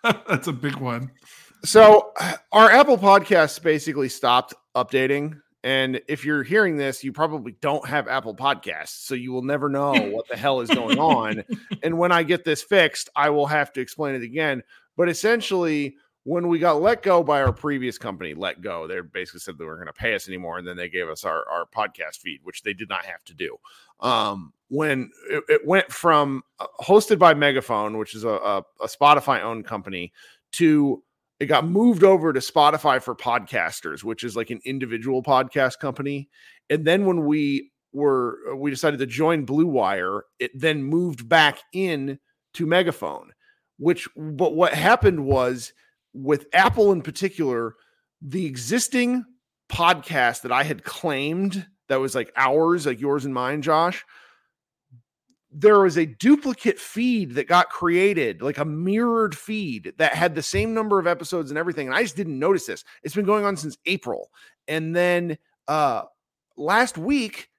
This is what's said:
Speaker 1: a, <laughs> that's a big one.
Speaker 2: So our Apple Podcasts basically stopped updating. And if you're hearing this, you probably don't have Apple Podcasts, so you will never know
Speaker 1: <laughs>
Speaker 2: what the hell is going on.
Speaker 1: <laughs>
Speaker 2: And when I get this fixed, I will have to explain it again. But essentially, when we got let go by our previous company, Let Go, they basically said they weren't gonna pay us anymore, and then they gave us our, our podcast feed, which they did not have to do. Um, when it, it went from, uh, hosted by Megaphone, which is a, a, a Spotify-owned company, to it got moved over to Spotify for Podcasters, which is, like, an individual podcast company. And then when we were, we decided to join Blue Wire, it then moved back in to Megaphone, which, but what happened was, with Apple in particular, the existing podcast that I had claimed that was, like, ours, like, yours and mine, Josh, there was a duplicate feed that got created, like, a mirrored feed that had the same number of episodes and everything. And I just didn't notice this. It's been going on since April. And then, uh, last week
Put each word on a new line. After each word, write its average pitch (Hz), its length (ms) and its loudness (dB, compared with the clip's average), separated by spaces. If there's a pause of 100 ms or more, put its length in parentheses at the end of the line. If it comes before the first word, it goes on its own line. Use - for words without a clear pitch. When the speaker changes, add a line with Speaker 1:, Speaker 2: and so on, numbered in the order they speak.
Speaker 1:
a, 233 220 0
<laughs> - 40 -14
that's 175 200 -2
a 165 40 -4
big 139 260 -6
one. 123 340 -8 (500)
Speaker 2:
So 214 500 10 (380)
our 214 220 10
Apple 269 260 8
Podcasts 190 640 4
basically 147 460 0
stopped 123 440 0 (220)
updating. 139 680 -2 (220)
And 131 460 -2
if 139 180 -6
you're 147 160 -2
hearing 175 340 0
this, 139 260 -6
you 135 80 -8
probably 151 420 -6 (100)
don't 147 260 -4
have 147 180 -2
Apple 117 300 -6
Podcasts, 120 720 -6
so 139 80 -6
you 127 180 -8
will 127 80 -6
never 139 300 -2
know 139 220 0
Speaker 1:
<laughs> 107 180 0
Speaker 2:
what 110 180 -8
the 120 80 -8
hell 131 240 -2
is 117 80 -8
going 131 300 0
on. 160 500 0
Speaker 1:
<laughs> - 340 -10
Speaker 2:
And 165 140 -2
when 175 160 2
I 170 100 4
get 170 220 -2
this 156 180 -2
fixed, 175 540 2
I 147 140 2
will 147 160 0
have 147 280 -2
to 135 60 -6
explain 139 340 -6
it 127 80 -8
again. 135 400 -4 (320)
But 175 140 0
essentially, 170 880 -2 (280)
when 175 240 -2
we 170 100 2
got 160 240 2
let 226 200 2
go 175 200 4
by 143 180 2
our 127 120 2
previous 127 440 -6
company, 90 380 -10
Let 87 260 -8
Go, 87 260 -10
they 90 140 -8
basically 90 400 -12
said 85 160 -14
they 78 80 -14
weren't 80 160 -14
gonna 80 140 -16
pay 110 200 -4
us 95 140 -8
anymore, 90 300 -12
and 90 100 -12
then 90 80 -12
they 87 140 -10
gave 87 180 -6
us 80 160 -14
our, 80 240 -6
our 82 160 -6
podcast 98 540 -8
feed, 73 240 -14
which 90 200 -16
they 104 120 -8
did 98 160 -14
not 92 160 -8
have 90 180 -16
to 85 100 -20
do. 76 220 -10 (440)
Um, 104 520 -4 (160)
when 139 420 -4 (200)
it, 147 180 -4
it 151 180 2
went 180 240 2
from, 147 520 2 (180)
uh, - 60 -10 (160)
hosted 208 360 4
by 165 140 8
Megaphone, 123 640 0
which 107 180 -8
is 110 100 -12
a, 117 40 -2
a, 101 300 -2 (240)
a 110 40 -4
Spotify-owned 127 800 2
company, 95 480 -10 (400)
to 151 500 2 (380)
it 143 60 -2
got 147 200 2
moved 190 380 4
over 170 280 6
to 131 60 -2
Spotify 147 640 2
for 117 140 -8
Podcasters, 95 880 -4
which 113 180 -8
is, 113 140 -8
like, 113 140 -6
an 117 140 -10
individual 127 560 -4
podcast 131 600 0
company. 139 480 -8 (420)
And 151 140 0
then 185 220 2
when 175 200 0
we 143 460 -2 (200)
were, 135 600 -2
we 139 160 -6
decided 139 300 -2
to 135 60 -2
join 151 380 0
Blue 147 220 0
Wire, 98 560 -2 (160)
it 123 160 -6
then 147 300 -2
moved 147 440 -4
back 151 300 4 (140)
in 147 480 -6 (340)
to 170 120 -4
Megaphone, 156 680 -2 (460)
which, - 380 -2
but 156 380 -4
what 165 200 2
happened 180 500 2
was, 127 480 -2 (400)
with 139 400 -2
Apple 196 400 4
in 170 100 -2
particular, 135 720 -4 (480)
the 160 240 -6
existing 233 800 -2 (440)
podcast 151 760 0
that 123 100 -4
I 131 100 2
had 147 220 -6
claimed 165 800 -4 (220)
that 135 100 0
was, 135 160 -2
like, 120 220 -4
ours, 151 500 2
like, 123 140 -4
yours 139 240 -2
and 131 100 -6
mine, 127 260 -2
Josh, 160 440 0 (1500)
there 208 220 6
was 185 180 4
a 175 80 2
duplicate 233 760 0
feed 220 540 -4
that 135 120 -4
got 175 220 4
created, 170 760 0
like, 139 160 -4
a 143 60 -2
mirrored 196 760 -2
feed 170 600 -10
that 156 140 2
had 165 220 0
the 151 80 -6
same 214 320 -4
number 214 240 0
of 170 80 0
episodes 170 460 -4
and 151 40 -6
everything. 156 300 -4
And 127 80 -4
I 208 80 2
just 160 140 -4
didn't 160 240 -6
notice 180 260 0
this. - 180 -12 (200)
It's - 100 -10
been 202 100 -2
going 208 200 0
on 202 120 -2
since 151 300 -12
April. 127 460 -6 (340)
And 160 300 -4
then, 175 420 0 (300)
uh, 143 380 0 (500)
last 202 420 0
week 233 600 -6